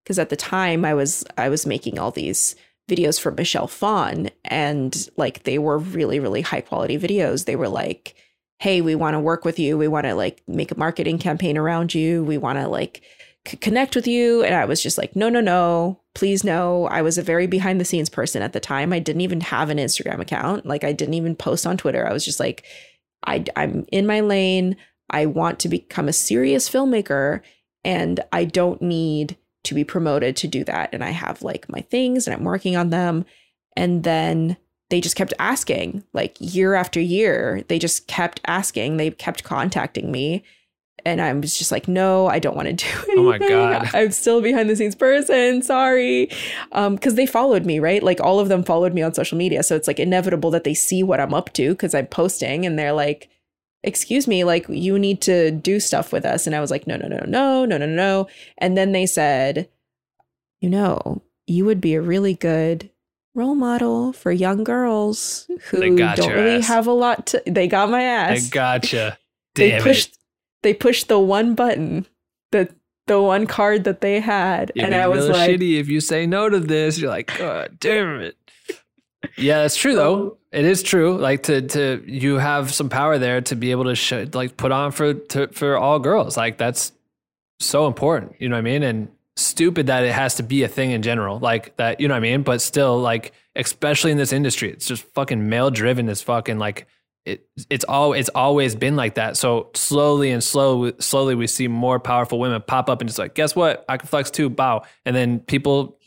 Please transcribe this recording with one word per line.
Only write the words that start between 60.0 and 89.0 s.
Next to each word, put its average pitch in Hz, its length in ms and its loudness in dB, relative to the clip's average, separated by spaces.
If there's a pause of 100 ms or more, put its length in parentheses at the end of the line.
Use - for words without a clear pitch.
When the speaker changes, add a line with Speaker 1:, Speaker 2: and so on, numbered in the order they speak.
Speaker 1:
"You 180 100 0
know, - 520 0 (240)
you 180 180 2
would 208 160 2
be 160 140 2
a 156 80 2
really 190 320 0
good 165 560 0 (440)
role 254 200 0
model 240 580 0
for 175 200 -2
young 185 320 0
girls 226 840 -2 (220)
who - 100 0
Speaker 2:
They - 100 4
got 180 260 4
Speaker 1:
don't - 140 2
Speaker 2:
your 208 120 0
Speaker 1:
really 233 140 4
Speaker 2:
ass. 233 100 2
Speaker 1:
have 233 200 2
a 240 60 2
lot 240 360 2
to," - 180 0
they 180 220 2
got 202 220 2
my 247 120 2
ass. 214 420 0
Speaker 2:
They 120 60 -6
gotcha. 127 720 0
Speaker 1:
<laughs> - 60 -20 (260)
They 202 160 6
Speaker 2:
Damn 110 100 2
it. - 40 0
Speaker 1:
pushed, - 340 4 (440)
they 208 120 6
pushed 247 340 2
the 214 100 6
one 202 360 4
button, 185 520 0 (460)
the, 185 160 4 (400)
the 202 120 4
one 196 260 4
card 208 380 2
that 196 180 0
they 202 180 2
had. 196 540 0
Speaker 2:
You'd - 120 -2
Speaker 1:
And 202 60 0
Speaker 2:
be 185 60 2
Speaker 1:
I 185 100 4
was 196 200 2
Speaker 2:
real 190 80 4
Speaker 1:
like, 175 140 4
Speaker 2:
shitty 180 300 2
if 143 80 -4
you 151 120 0
say 160 260 0
no 196 220 2
to 202 120 4
this. 156 380 0
You're 143 120 -2
like, 98 280 -6
"God 98 420 -6
damn 180 400 0
it." 85 160 -10 (1000)
Yeah, 147 260 2
that's 147 140 0
true, 269 180 2
though. 165 200 4
Speaker 1:
So 202 240 -4 (140)
Speaker 2:
It 143 120 0
is 185 180 4
true. 175 340 2
Like, 139 280 0
to, 139 180 2
to, 131 440 -2
you 135 300 0
have 143 360 0
some 143 160 -2
power 143 300 2
there 127 240 0
to 123 140 -4
be 123 140 -2
able 127 140 0
to 123 100 0
sh-, 127 380 -4
like, 127 240 -4
put 131 160 0
on 139 200 0
for, 147 220 0
to, 139 340 -4
for 143 280 0
all 143 220 4
girls. 160 380 0
Like, 117 200 -2
that's 120 360 -2 (680)
so 147 260 2
important, 139 520 -2
you 123 100 -6
know 120 60 -2
what 117 60 -2
I - 20 -2
mean? 135 200 0
And 110 260 -2 (280)